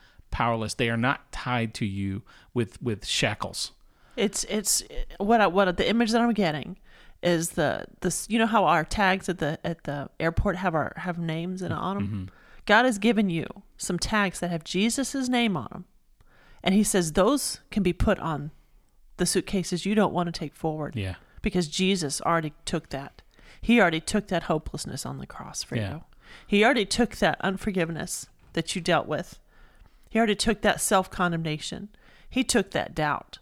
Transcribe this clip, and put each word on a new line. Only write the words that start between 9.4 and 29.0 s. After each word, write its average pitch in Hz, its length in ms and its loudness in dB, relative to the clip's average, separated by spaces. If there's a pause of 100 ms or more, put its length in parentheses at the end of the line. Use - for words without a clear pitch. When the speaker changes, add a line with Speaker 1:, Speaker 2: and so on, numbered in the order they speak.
Speaker 2:
at 170 200 -6
the 143 260 -6 (100)
airport 170 380 2
have 180 180 0
our, - 220 0
have 170 220 -6
names 170 420 -4
and 170 120 -4
on 190 240 -4
'em? 202 100 -2
Speaker 1:
Mm-hmm. 101 160 -6 (420)
Speaker 2:
God 226 200 6
has 233 140 2
given 208 300 4
you 165 180 -2 (300)
some 175 220 -4
tags 202 400 0
that 175 120 -2
have 160 120 -4
Jesus's 240 680 0
name 233 280 2
on 120 160 -6
'em. - 120 -12 (800)
And 190 120 4
he 214 80 6
says 170 300 2
those 233 460 2 (120)
can 208 120 0
be 175 100 4
put - 260 2
on 147 320 -6 (680)
the 175 80 0
suitcases 180 600 -2
you 202 100 0
don't 202 180 4
want 175 140 0
to 170 120 -4
take 151 160 -10
forward. 156 400 -6
Speaker 1:
Yeah. 95 200 -4 (260)
Speaker 2:
Because 175 260 0
Jesus 180 540 0
already 160 320 0 (120)
took - 240 -4
that. 139 340 -12 (360)
He 233 220 6
already 165 180 4
took - 280 -2
that 170 160 -2
hopelessness - 640 -4
on 135 100 -8
the 139 80 -12
cross - 380 -12
for - 120 -8
Speaker 1:
Yeah. 107 200 -4
Speaker 2:
you. 165 80 -14 (440)
He 202 160 4
already 233 220 4
took - 320 0
that - 240 2
unforgiveness 180 880 -4 (240)
that - 220 -4
you 185 60 -4
dealt 165 260 2